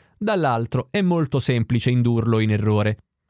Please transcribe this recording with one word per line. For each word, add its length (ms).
dall'altro 720
è 120
molto 360
semplice 540
indurlo 480
in 100
errore. 480